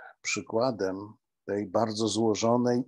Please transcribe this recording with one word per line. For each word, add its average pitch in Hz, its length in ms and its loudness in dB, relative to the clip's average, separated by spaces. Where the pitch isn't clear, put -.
przykładem 104 920 -2
tej 101 200 -2
bardzo 110 420 0
złożonej 113 800 2